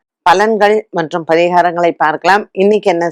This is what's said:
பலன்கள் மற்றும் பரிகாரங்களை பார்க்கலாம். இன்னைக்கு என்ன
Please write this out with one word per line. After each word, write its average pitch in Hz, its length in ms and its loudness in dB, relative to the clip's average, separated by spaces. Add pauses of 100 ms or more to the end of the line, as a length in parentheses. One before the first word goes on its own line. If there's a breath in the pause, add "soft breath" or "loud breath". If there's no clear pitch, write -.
(280)
பலன்கள் 208 480 2 (220)
மற்றும் 165 320 -6
பரிகாரங்களை 170 600 0 (100)
பார்க்கலாம். 170 420 0 (200)
இன்னைக்கு 202 300 0
என்ன 170 180 -4